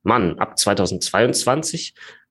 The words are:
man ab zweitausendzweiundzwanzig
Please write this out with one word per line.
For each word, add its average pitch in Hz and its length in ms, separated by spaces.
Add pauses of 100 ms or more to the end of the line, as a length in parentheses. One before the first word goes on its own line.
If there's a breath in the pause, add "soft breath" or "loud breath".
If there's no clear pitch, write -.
man 101 360
ab - 200
zweitausendzweiundzwanzig 101 1400 (360 loud breath)